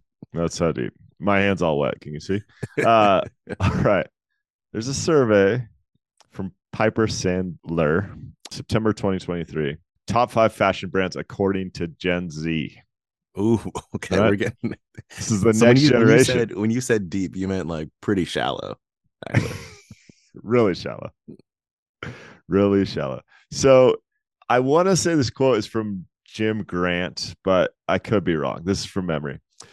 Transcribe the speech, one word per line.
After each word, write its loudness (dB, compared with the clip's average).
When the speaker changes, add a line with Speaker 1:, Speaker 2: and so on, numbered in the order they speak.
Speaker 1:
That's -4
how 0
deep. -6
My 0
hand's 0
all 0
wet. -2
Can -14
you -12
see? -4
Speaker 2:
<laughs> -12
Speaker 1:
Uh, 4
all 2
right. 2
There's -8
a -6
survey 4
from -10
Piper 0
Sandler, -2
September -2
twenty -4
twenty-three. -6
Top 0
five 2
fashion 0
brands -2
according -4
to -8
Gen -4
Z. -6
Speaker 2:
Ooh, 2
<laughs> -14
okay. -2
Speaker 1:
Right? 4
Speaker 2:
We're 0
getting -6
Speaker 1:
This -8
is 0
the 4
Speaker 2:
So 4
when 8
Speaker 1:
next 4
Speaker 2:
you, 6
when 4
you 6
Speaker 1:
generation. 6
Speaker 2:
said, -4
when -2
you -2
said -2
deep, -6
you -4
meant, -4
like, -6
pretty 0
shallow, -4
actually. 0
Speaker 1:
<laughs> -20
Really 2
shallow. -12
Really 4
shallow. -6
So 6
I 2
wanna 2
say 0
this 0
quote 2
is -4
from -6
Jim -4
Grant, -4
but 2
I 0
could -2
be 0
wrong. -4
This -2
is -10
from -8
memory. -6